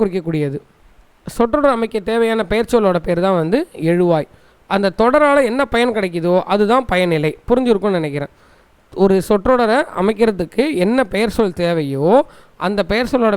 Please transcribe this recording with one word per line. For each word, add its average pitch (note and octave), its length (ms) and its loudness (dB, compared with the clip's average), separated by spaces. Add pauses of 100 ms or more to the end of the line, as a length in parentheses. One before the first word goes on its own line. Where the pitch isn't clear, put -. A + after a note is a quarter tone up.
குறிக்கக்கூடியது. D#3+ 580 -2 (680)
சொற்றொடர் C4+ 500 0
அமைக்க A3+ 240 -4 (100)
தேவையான A3+ 400 0
பெயர்ச்சொல்லோட G#3 560 0
பேர் F3 180 0
தான் F#3+ 160 0
வந்து F3+ 200 0 (320)
எழுவாய். F3 360 0 (420)
அந்த G3 300 0
தொடரால C#4+ 500 4
என்ன C4 120 -2 (100)
பயன் A#3+ 240 0
கிடைக்குதோ F3 380 -2 (180)
அதுதான் G#3+ 380 2
பயனிலை. E3+ 400 0 (180)
புரிஞ்சிருக்கும்னு G#3+ 520 0
நினைக்கிறேன். C#3+ 320 -6 (600)
ஒரு F#3+ 220 4 (140)
சொற்றொடரை A#3 500 2 (220)
அமைக்கிறதுக்கு G3+ 640 0 (200)
என்ன A#3 140 2 (140)
பெயர் G3+ 240 -2
சொல் G3+ 240 0
தேவையோ D#3 500 -2 (560)
அந்த G3+ 140 -2 (100)
பெயர் A#3 220 -2
சொல்லோட A3+ 240 2